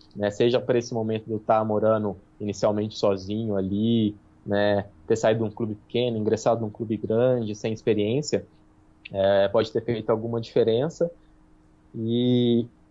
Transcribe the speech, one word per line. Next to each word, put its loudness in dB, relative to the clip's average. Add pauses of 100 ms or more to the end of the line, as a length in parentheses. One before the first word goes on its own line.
(140)
né? -2
Seja 2
por -2
esse -2
momento -4
de -8
eu -2
tá 2
morando 0 (240)
inicialmente -2
sozinho -2
ali, 0 (280)
né? 0 (200)
Ter 2
saído 2
de -2
um -12
clube -6
pequeno, -4
ingressado 0
num -4
clube -4
grande, 0
sem -6
experiência, 0 (680)
é, 4
pode 0
ter -2
feito -4
alguma -2
diferença. 0 (840)
E 2 (240)